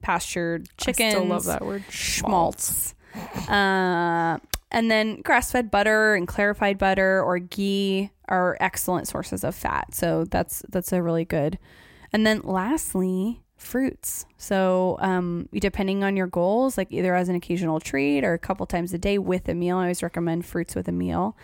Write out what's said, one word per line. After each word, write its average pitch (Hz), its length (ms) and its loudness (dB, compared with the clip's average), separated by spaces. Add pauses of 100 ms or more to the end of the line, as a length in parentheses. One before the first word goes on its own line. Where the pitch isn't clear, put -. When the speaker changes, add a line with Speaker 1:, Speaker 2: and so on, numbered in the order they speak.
Speaker 1:
pastured 170 640 -2 (100)
chickens. 226 380 0
Speaker 2:
I - 20 2
still 185 100 2
love 175 180 0
that - 200 -2
word. 196 240 -6
Speaker 1:
Schmaltz. - 1040 -2 (540)
Uh, 175 880 2 (340)
and 226 200 2
then 220 300 2
grass-fed 247 500 2
butter 214 440 4
and 175 120 0
clarified 202 500 0
butter 190 460 4
or 180 160 0
ghee 196 720 0 (160)
are 180 320 2
excellent - 480 -2
sources 185 360 -6
of - 120 -4
fat. - 380 -4
So 165 320 0
that's, - 440 -4
that's - 220 -4
a 180 100 2
really 165 240 0
good. 156 340 -2 (520)
And 214 140 2
then 254 180 2
lastly, 190 1000 -2 (120)
fruits. - 720 -4 (120)
So, 185 600 2
um, 180 540 0
depending 196 500 0
on 196 140 2
your 185 100 2
goals, 208 500 2
like, 190 140 -2
either 180 220 0
as 180 160 2
an 180 60 2
occasional 170 440 -2
treat 277 460 0
or 180 80 2
a 170 60 0
couple 190 260 -4
times 175 280 -2
a 170 40 -4
day 202 220 0
with 185 280 -2
a 180 60 0
meal, 175 240 0
I 185 60 2
always 180 180 -2
recommend 170 440 -2
fruits - 300 -4
with 180 120 -4
a 180 40 -2
meal 180 520 -2